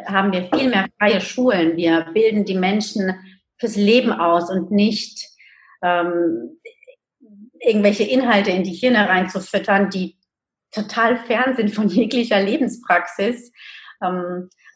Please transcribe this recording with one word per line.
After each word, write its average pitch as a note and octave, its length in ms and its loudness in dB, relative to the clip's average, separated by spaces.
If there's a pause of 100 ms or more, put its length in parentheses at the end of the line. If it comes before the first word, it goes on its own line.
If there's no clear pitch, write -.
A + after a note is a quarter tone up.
haben G3 240 0
wir F#3 140 -2
viel C4 240 0
mehr F#3+ 180 0 (100)
freie G3 240 2
Schulen. F#3 560 0
Wir E3 360 2
bilden G#3+ 320 2
die F#3+ 120 -4
Menschen F#3+ 560 -2 (460)
fürs G#3+ 160 -4
Leben A3 360 4
aus E3+ 380 0
und F#3+ 220 -4
nicht, - 580 0 (540)
ähm, F3 760 -2 (1000)
irgendwelche G#3 440 2
Inhalte A3+ 460 2
in F#3 140 0
die F#3 100 -6
Hirne A3+ 340 2
reinzufüttern, F#3 840 0
die F#3 260 -6 (540)
total A#3 460 -2
fern B3+ 380 -2
sind G#3 200 -2
von G#3+ 140 0
jeglicher A3 520 0
Lebenspraxis. G#3 1120 -2 (520)
Ähm, F3+ 460 -6 (260)